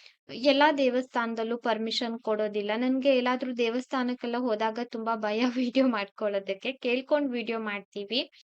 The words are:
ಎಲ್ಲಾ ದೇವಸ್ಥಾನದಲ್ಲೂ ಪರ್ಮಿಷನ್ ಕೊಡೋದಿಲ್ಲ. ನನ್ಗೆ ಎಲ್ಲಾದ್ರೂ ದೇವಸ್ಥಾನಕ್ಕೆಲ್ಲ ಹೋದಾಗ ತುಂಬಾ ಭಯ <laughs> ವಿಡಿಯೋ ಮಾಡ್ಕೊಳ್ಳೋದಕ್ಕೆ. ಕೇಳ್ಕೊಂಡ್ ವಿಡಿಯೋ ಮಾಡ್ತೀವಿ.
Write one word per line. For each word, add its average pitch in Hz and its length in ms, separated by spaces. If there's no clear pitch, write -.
ಎಲ್ಲಾ 277 380
ದೇವಸ್ಥಾನದಲ್ಲೂ 233 840
ಪರ್ಮಿಷನ್ 226 640
ಕೊಡೋದಿಲ್ಲ. 214 560
ನನ್ಗೆ 262 420
ಎಲ್ಲಾದ್ರೂ 254 360
ದೇವಸ್ಥಾನಕ್ಕೆಲ್ಲ 247 840
ಹೋದಾಗ 220 460
ತುಂಬಾ 226 320
ಭಯ 214 280
<laughs> 247 140
ವಿಡಿಯೋ 262 300
ಮಾಡ್ಕೊಳ್ಳೋದಕ್ಕೆ. 202 840
ಕೇಳ್ಕೊಂಡ್ 269 600
ವಿಡಿಯೋ 226 280
ಮಾಡ್ತೀವಿ. 208 680